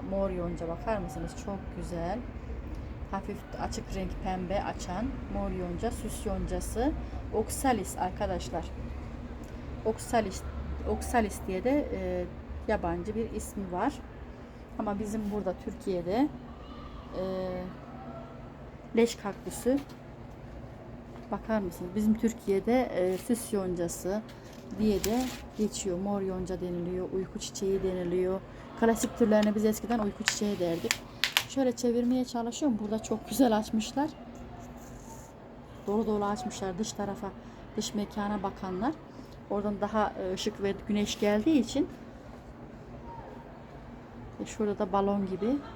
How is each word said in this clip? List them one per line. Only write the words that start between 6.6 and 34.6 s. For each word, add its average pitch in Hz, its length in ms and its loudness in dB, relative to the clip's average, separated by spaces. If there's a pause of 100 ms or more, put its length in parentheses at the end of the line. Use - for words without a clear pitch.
Oxalis 214 640 2
arkadaşlar. 180 680 0 (1200)
Oxalis, 220 560 2 (480)
Oxalis 220 580 2
diye 185 160 0
de, 277 300 4
e, 180 320 0 (420)
yabancı 180 480 2
bir 226 160 0
ismi 202 400 -6
var. 202 220 2 (840)
Ama 208 200 0
bizim 214 220 -2 (120)
burada 190 200 0 (120)
Türkiye'de, 190 640 2 (920)
e, 185 40 -2 (1700)
leş 233 180 6
kaktüsü. 208 640 0 (1500)
Bakar 220 280 2
mısınız? 180 360 -2
Bizim 214 220 6
Türkiye'de, 220 680 4
e, 185 340 4
süs - 360 0
yoncası 180 680 0 (580)
diye 202 240 6
de 226 180 4 (360)
geçiyor. 202 420 0
Mor 202 220 2
yonca 185 400 0
deniliyor, 180 520 -2
uyku 185 260 -2
çiçeği 196 440 0
deniliyor. 185 580 2 (380)
Klasik 226 380 6
türlerine 214 380 8
biz 214 100 4
eskiden 220 340 2
uyku 208 240 0
çiçeği 208 360 2
derdik. 170 320 2 (580)
Şöyle 262 220 4
çevirmeye 247 540 4
çalışıyorum. 233 560 2
Burada 214 220 0
çok - 260 -2
güzel 220 280 8
açmışlar. 220 520 2 (1800)